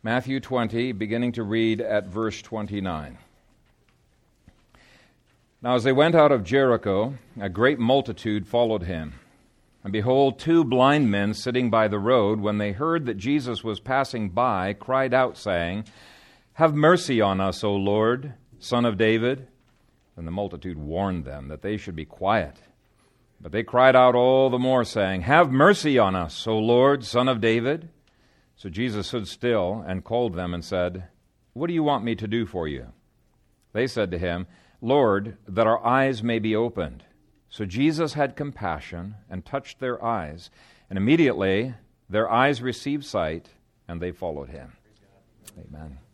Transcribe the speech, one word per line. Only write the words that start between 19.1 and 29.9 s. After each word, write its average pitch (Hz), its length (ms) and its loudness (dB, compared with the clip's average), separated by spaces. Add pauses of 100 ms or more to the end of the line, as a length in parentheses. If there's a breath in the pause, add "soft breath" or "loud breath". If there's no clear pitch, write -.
And 82 100 -12
the 82 60 -8
multitude 90 460 -8
warned 82 480 -4
them 67 240 -12
that 76 120 -12
they 104 140 -4
should 98 220 -12
be 78 80 -10
quiet. 95 560 -2 (800)
But 78 100 -16
they 110 120 -2
cried 127 340 6
out 127 180 8
all 131 340 4
the 123 100 0
more, 127 260 2
saying, 95 380 -2
"Have 147 280 4
mercy 147 480 4
on 95 160 4
us, 87 320 -6
O 110 100 0
Lord, 123 460 4
Son 120 240 0
of 123 140 0
David." 120 480 0 (680)
So - 100 -16
Jesus 104 400 -4
stood 117 180 -6
still 104 640 -2
and 92 160 -6